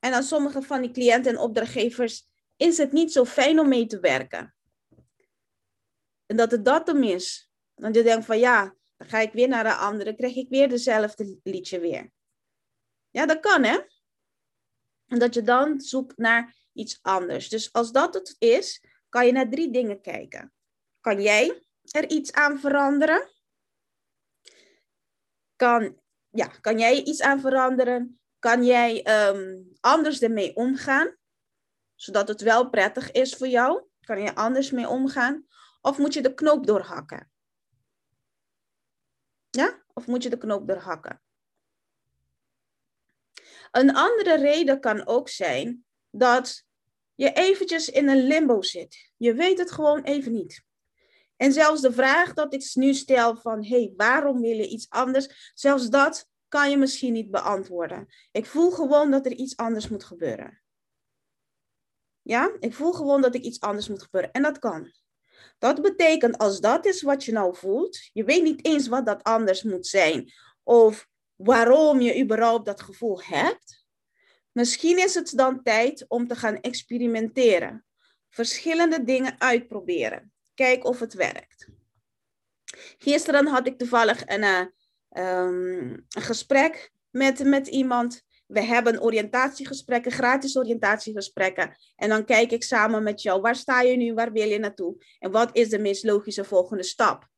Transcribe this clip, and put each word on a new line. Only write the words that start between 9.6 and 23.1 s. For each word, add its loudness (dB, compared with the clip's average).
de 0
andere, -6
krijg -6
ik -8
weer 4
dezelfde -2
liedje -8
weer. -6
Ja, -2
dat 0
kan 4
hè. 2
En -4
dat 2
je -2
dan 2
zoekt -8
naar 0
iets -14
anders. -4
Dus -8
als -2
dat 0
het -10
is, 0
kan 2
je 6
naar 0
drie -4
dingen -4
kijken. -16
Kan -2
jij 2
er -4
iets -4
aan 2
veranderen? 2